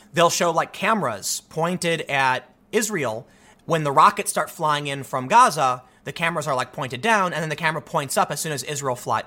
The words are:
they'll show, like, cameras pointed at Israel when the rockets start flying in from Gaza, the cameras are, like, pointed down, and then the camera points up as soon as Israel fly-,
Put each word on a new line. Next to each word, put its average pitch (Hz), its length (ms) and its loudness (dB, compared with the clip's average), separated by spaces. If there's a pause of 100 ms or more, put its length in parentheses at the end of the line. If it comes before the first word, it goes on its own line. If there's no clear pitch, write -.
(120)
they'll 170 160 6
show, 170 220 0
like, 160 220 0
cameras 160 760 -2
pointed 165 540 -2
at 131 500 0 (200)
Israel 160 560 -2 (360)
when 156 200 0
the 143 80 0
rockets 185 380 4
start 156 200 -4
flying 147 380 -2
in 135 160 -6
from 127 240 -6
Gaza, 151 560 4 (180)
the 143 100 -10
cameras 165 360 -2
are, 143 80 0
like, 127 160 -4
pointed 139 280 -6
down, 196 320 2
and 151 100 -4
then 160 60 -4
the 151 60 -6
camera 160 280 -2
points 143 340 -4
up 185 160 0
as 147 80 -6
soon 165 100 -6
as 135 140 -4
Israel 139 320 -4
fly-, 110 300 -2